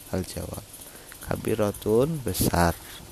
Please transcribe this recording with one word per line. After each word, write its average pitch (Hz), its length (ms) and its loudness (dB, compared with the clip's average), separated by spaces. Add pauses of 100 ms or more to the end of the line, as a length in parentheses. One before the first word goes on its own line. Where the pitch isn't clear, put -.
(120)
Al 92 160 -2
jawab. - 380 -10 (580)
Kabiratun 110 960 2
besar. - 540 4 (380)